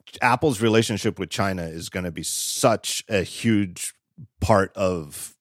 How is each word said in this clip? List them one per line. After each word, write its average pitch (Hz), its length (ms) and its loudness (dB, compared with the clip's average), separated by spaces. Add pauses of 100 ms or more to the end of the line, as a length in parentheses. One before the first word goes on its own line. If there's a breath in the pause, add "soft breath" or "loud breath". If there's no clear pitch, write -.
(220)
Apple's 123 400 4
relationship 110 560 2
with 92 120 -6
China 95 340 -2
is 82 260 -8
gonna 90 220 -6
be 78 120 -8
such - 840 -2
a 101 160 0
huge 101 720 -2 (480)
part 98 340 2
of 87 640 -4